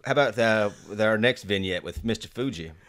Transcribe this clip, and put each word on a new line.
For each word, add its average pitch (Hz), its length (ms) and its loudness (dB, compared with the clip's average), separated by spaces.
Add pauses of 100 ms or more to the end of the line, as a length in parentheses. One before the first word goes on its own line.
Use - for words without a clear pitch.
How 139 80 -2
about 135 220 2
the, 110 380 2 (180)
the, 107 160 0
our 110 120 4
next 120 260 2
vignette 95 400 -2
with 87 200 -10
Mister 113 240 -4
Fuji? 87 440 -8 (160)